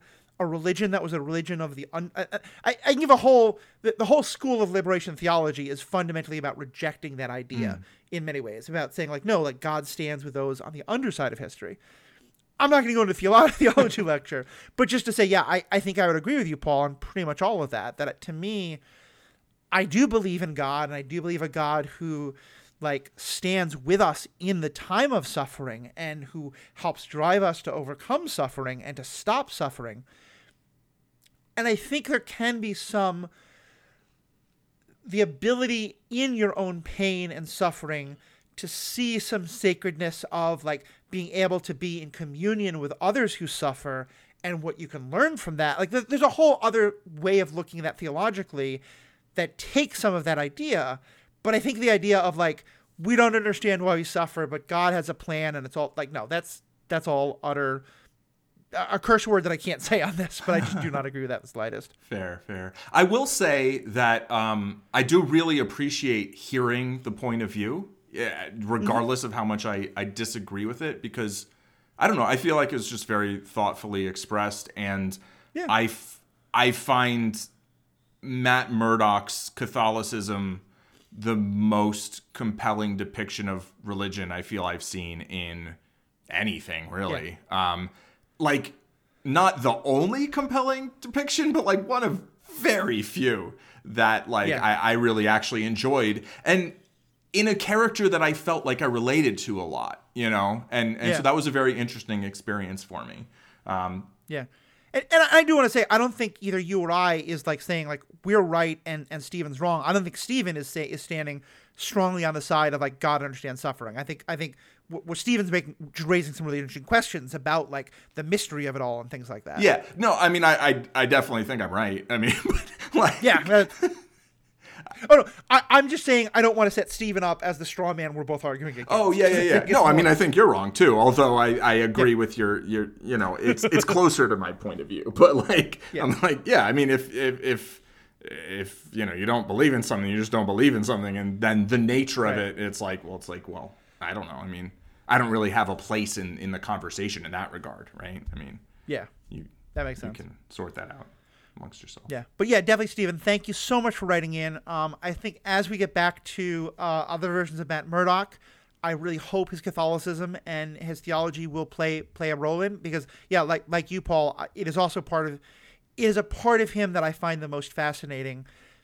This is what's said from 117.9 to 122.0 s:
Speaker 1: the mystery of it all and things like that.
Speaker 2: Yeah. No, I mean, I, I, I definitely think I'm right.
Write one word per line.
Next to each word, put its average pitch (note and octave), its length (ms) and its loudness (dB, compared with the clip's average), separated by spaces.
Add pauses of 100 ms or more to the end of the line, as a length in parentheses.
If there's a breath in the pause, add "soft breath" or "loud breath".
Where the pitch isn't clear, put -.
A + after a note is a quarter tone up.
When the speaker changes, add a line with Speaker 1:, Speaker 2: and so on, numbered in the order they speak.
Speaker 1:
the D#3 80 -8
mystery D#3 420 -2
of C3+ 100 -4
it C3 60 -4
all A#2+ 180 -4
and A#2+ 120 -14
things B2 180 -14
like G#2+ 140 -12
that. - 180 -6
Speaker 2:
Yeah. F3+ 220 4 (120)
No, G3 200 4
I E3+ 120 4
mean, F3 160 4
I, D#3 120 10 (140)
I, B2+ 140 2 (120)
I C3 100 4
definitely B2 380 2
think A#2 180 -4
I'm F2+ 80 -2
right. G2 400 -2